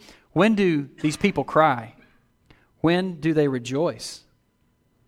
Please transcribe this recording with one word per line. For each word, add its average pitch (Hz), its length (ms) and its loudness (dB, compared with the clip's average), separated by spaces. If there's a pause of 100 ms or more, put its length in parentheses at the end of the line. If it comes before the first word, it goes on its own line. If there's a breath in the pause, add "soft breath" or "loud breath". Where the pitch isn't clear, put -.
(320 soft breath)
When 208 240 4
do 165 340 0 (120)
these 151 160 -2
people 185 260 0
cry? 131 520 0 (840 soft breath)
When 175 400 -2
do 156 140 -2
they 147 160 2
rejoice? 131 760 -6 (840)